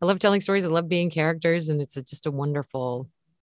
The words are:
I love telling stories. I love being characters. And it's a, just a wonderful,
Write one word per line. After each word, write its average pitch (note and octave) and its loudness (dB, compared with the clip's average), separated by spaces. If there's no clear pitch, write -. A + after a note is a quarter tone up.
I F3 0
love F#3+ 2
telling G3+ 4
stories. G3 0
I F3 -2
love E3 0
being F3 2
characters. E3 0
And D3+ 0
it's - -6
a, C3+ -6
just - -12
a D#3 0
wonderful, C3+ -4